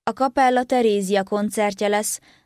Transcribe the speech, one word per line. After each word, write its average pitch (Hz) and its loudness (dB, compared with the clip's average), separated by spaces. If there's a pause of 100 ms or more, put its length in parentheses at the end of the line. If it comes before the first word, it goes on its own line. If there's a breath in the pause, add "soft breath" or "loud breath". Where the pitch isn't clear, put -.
a 226 -4
Kapella 254 2
Terézia 202 0
koncertje 208 -2
lesz 208 -2 (260 soft breath)